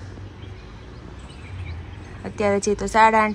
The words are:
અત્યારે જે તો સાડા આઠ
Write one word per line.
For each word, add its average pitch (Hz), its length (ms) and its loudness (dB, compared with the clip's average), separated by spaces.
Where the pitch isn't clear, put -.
અત્યારે 202 360 2
જે 208 140 2
તો 196 120 -2
સાડા 220 320 8
આઠ 214 160 4